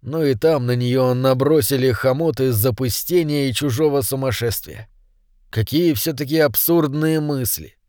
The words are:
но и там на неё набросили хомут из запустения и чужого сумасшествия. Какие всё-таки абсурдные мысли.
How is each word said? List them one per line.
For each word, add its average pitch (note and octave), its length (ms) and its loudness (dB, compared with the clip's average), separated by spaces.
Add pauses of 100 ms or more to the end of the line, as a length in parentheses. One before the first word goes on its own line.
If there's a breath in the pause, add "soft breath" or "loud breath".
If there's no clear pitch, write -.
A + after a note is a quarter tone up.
но D#3 220 -2
и C3+ 100 4
там C#3+ 320 2
на B2 100 0
неё B2+ 380 2
набросили C3 760 2
хомут C3 480 0
из C3 140 2
запустения C3+ 960 0
и B2 40 -2
чужого C#3+ 500 0
сумасшествия. A#2 880 -4 (640)
Какие D3+ 440 0
всё-таки D3 440 -4
абсурдные D#3 840 2
мысли. C3 560 -6 (120)